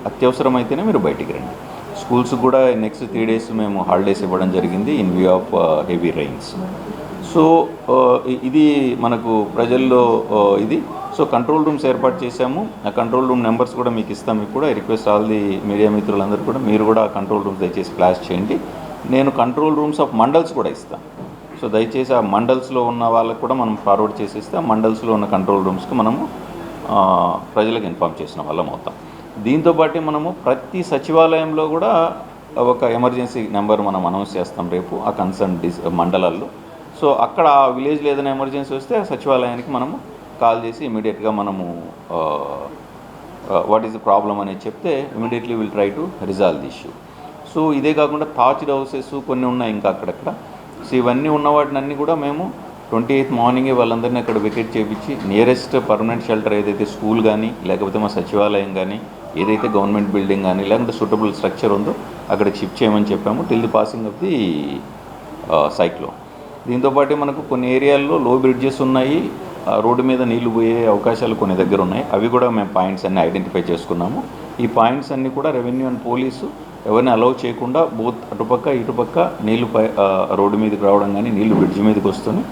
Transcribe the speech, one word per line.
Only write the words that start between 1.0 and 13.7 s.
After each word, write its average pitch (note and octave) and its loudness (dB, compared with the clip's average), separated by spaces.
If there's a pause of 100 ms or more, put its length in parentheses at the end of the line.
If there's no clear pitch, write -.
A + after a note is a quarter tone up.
రండి. C2 -10 (460)
స్కూల్స్ B2 0
కూడా B2+ 4
నెక్స్ట్ A2 -4
త్రీ A2+ -2
డేస్ A2 -2
మేము G2+ -2
హాలిడేస్ F#2+ 2
ఇవ్వడం F#2 0
జరిగింది F#2+ 0
in F#2 2
view F2+ 4
of, F2+ 2
ఆ, D#2 2
heavy F2 0
rains. D2 -6 (880)
So, E3 6 (240)
ఆ, B2+ 4
ఇ-, B2+ -2
ఇది C#3+ 4
మనకు A2+ 0 (100)
ప్రజల్లో, B2 4
ఆ, G2+ 6
ఇది. C3 0 (380)
So D3 4
కంట్రోల్ D3+ 2
రూమ్స్ C#3+ 0
ఏర్పాటు B2+ 2
చేశాము. C3 -4 (180)
ఆ G#3 -2
కంట్రోల్ B2 0
రూమ్ B2 2
నెంబర్స్ A#2 0